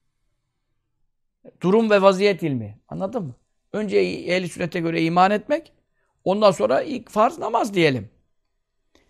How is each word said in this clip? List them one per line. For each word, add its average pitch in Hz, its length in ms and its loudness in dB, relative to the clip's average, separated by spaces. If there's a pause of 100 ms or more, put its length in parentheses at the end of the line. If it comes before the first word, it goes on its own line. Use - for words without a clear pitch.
(1600)
Durum 214 300 2
ve 202 120 6
vaziyet 196 400 4
ilmi. 117 360 -6 (100)
Anladın 190 360 -8
mı? 127 100 -12 (380)
Önce 202 260 -2
ehl-i 180 500 -4
sünnete 175 320 -6
göre 165 220 -2
iman 175 280 2
etmek, 285 420 -4 (520)
ondan 202 260 4
sonra 214 320 0
ilk - 280 -10
farz 220 280 0
namaz 233 360 -2
diyelim. 139 360 0 (1000)